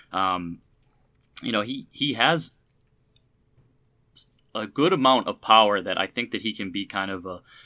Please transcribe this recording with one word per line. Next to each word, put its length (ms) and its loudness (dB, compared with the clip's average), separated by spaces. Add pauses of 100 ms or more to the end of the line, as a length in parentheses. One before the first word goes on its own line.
(120)
Um, 480 -4 (840)
you 100 -6
know, 100 0
he, 300 -10
he 220 -4
has 380 0 (2000)
a 120 -6
good 260 0
amount 360 4
of 120 -6
power 400 6
that 180 -4
I 80 -2
think 260 -8
that 100 -6
he 100 -6
can 180 -10
be 140 -8
kind 260 -6
of 140 -10
a 160 -12 (260)